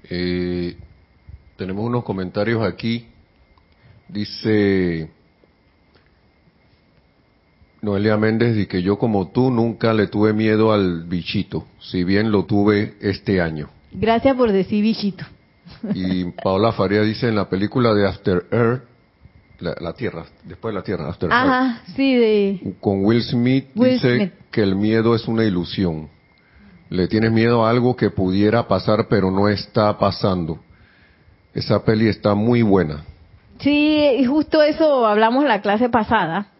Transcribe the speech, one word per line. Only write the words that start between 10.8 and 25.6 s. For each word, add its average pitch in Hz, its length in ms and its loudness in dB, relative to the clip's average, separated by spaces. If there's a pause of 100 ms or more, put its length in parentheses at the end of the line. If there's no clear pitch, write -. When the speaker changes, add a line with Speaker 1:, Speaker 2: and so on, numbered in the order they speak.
Speaker 1:
bichito, 85 600 -6 (140)
si 92 240 -6
bien 101 280 0
lo 95 140 2
tuve 104 540 0
este 98 420 -2
año. 80 280 -4 (220)
Speaker 2:
Gracias 233 440 0
por 240 160 2
decir 196 320 0
bichito. 202 420 -2 (680)
Speaker 1:
Y 92 380 -2
Paola 101 420 0
Faría 101 280 0
dice, 110 280 0
en 110 60 0
la 98 140 -2
película 107 440 0
de 104 120 2
After 90 460 -2
Earth, 117 320 0 (760)
la, 85 180 -6
la 82 140 -8
Tierra, 82 320 -8 (180)
después 104 300 -10
de 95 60 -6
la - 40 -10
Tierra, 85 240 -6
After - 240 -4
Speaker 2:
Ajá, 254 340 0
Speaker 1:
Earth, 233 300 -8
Speaker 2:
sí, 269 200 0
de 202 680 0
Speaker 1:
con 98 240 0
Will 117 180 2
Smith, 127 520 0
Speaker 2:
Will 254 180 2
Speaker 1:
dice 123 240 2
Speaker 2:
Smith. 180 160 -2 (180)
Speaker 1:
que 113 100 0
el 98 140 2
miedo 110 400 2
es 110 120 -4
una 113 180 0
ilusión. 87 640 -2 (800)